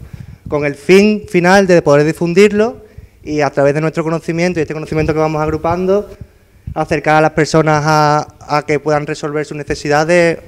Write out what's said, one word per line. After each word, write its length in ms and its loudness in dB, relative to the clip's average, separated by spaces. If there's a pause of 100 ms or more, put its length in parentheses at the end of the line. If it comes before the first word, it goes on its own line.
(500)
con 160 -2
el 100 -4
fin 520 2
final 400 4
de 140 6
poder 240 4
difundirlo 720 0 (460)
y 160 -6
a 100 0
través 240 0
de 80 -2
nuestro 220 -4
conocimiento 560 -4
y 40 0
este 100 -8
conocimiento 400 -4
que 60 -2
vamos 220 -2
agrupando, 680 -2 (640)
acercar 420 0
a 60 4
las 100 2
personas 540 0
a, 420 2 (120)
a 260 -4
que 140 -2
puedan 280 -2
resolver 380 -6
sus 100 -14
necesidades, 920 0